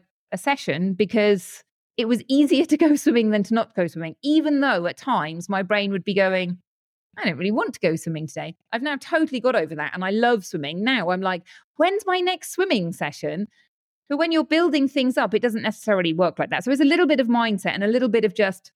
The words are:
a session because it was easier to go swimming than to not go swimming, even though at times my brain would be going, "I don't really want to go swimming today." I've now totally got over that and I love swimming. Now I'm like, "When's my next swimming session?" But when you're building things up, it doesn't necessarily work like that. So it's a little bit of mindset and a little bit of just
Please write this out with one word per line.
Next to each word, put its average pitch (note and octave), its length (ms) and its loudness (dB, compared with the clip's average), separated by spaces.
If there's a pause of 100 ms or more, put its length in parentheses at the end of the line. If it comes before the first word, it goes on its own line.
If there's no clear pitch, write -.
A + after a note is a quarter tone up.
(320)
a F#3+ 60 -6
session F#3+ 560 -2
because G#3 680 0 (340)
it A#3 100 0
was A#3 220 0
easier C#4+ 340 4
to D4+ 140 0
go D4+ 180 6
swimming A#3 360 2
than G#3 120 2
to A3+ 100 -2
not A3+ 220 -2
go F3+ 100 0
swimming, E3 380 -8
even D4 380 2
though G#3 240 0
at E3 100 -4
times E3+ 540 -4
my G3 120 0
brain G3+ 300 0
would F#3+ 140 -4
be G3+ 80 -2
going, F#3 440 0 (600)
"I G4 80 -6
don't D#3+ 120 -2
really F#3+ 140 -2
want E4 220 -2
to - 80 -16
go D#3+ 160 0
swimming D#3 300 -8
today." D#3 280 -12 (160)
I've A#3 100 -4
now C#4+ 140 -4
totally C#4+ 460 -2
got B3 140 0
over D#3+ 200 -2
that D3 180 -6
and F#3 120 -6
I G3 60 -2
love A3+ 340 2
swimming. E3 380 -6
Now A3+ 260 0
I'm F3+ 100 -2
like, F#3 240 -4 (320)
"When's F#4+ 300 0
my F#4 160 0
next F4+ 320 -4
swimming A#3+ 400 -2
session?" D#3 540 -6 (600)
But C#4+ 100 -4
when E4 140 0
you're D#4+ 140 2
building D#4 420 2
things B3+ 300 0
up, A3 160 0
it G#3 80 2
doesn't A3+ 200 0
necessarily F#3+ 520 0
work E3+ 260 0
like D#3 120 -2
that. D3+ 120 -4
So B3 80 0
it's C#4 80 2
a D#4 60 6
little E4 200 4
bit C#4 140 2
of A#3+ 80 2
mindset A3+ 460 0
and G3 100 -4
a G3+ 40 2
little B3 200 2
bit G#3 160 2
of G#3 100 0
just - 420 -2